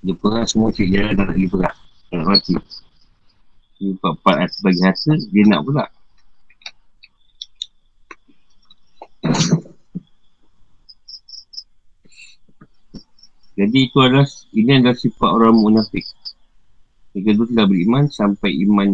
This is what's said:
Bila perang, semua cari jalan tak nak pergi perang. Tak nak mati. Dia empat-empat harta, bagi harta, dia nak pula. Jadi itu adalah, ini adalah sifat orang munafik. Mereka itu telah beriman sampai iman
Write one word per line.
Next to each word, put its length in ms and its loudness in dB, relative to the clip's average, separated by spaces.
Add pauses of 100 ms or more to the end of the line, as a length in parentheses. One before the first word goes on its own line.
Bila 160 -4
perang, 300 0
semua 260 0
cari 160 -2
jalan 240 0
tak 80 2
nak 160 -2
pergi 80 0
perang. 300 -4 (340)
Tak 80 -8
nak 80 -4
mati. 260 0 (1300)
Dia 160 -6
empat-empat 400 -2
harta, 240 -4
bagi 240 0
harta, 280 0 (200)
dia 160 4
nak 160 2
pula. 220 -4 (4000)
Jadi 220 0 (100)
itu 160 -2
adalah, 240 4 (240)
ini 200 2 (120)
adalah 160 2
sifat 320 -2
orang 240 4
munafik. 480 0 (1080)
Mereka 240 -4
itu 160 0
telah 160 2
beriman 400 2
sampai 440 -2 (160)
iman 260 2